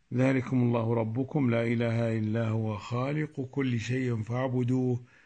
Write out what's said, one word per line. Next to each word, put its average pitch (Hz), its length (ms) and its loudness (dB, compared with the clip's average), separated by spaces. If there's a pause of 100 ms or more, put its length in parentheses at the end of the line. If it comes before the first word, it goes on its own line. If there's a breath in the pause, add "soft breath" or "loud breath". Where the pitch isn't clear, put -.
(140)
ذلكم 127 500 2
الله 117 300 2
ربكم 120 560 0
لا 117 140 4
إله 117 540 0
إلا 110 320 0
هو 110 280 -2
خالق 139 640 -4
كل 127 380 -2
شيء 120 440 -2
فاعبدوه 127 800 0 (220 soft breath)